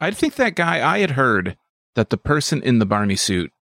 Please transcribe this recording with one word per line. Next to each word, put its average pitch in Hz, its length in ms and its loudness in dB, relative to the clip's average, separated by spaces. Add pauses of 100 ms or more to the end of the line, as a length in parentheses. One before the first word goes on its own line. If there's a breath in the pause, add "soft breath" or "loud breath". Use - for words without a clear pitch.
I 165 100 -2
think 285 260 -2
that 226 180 0
guy, 165 340 0
I 180 120 0
had 180 120 0
heard 110 440 0 (380)
that 113 160 0
the 110 60 -2
person 147 460 -2
in 120 160 4
the 110 80 2
Barney 104 300 0
suit 87 360 -2 (160)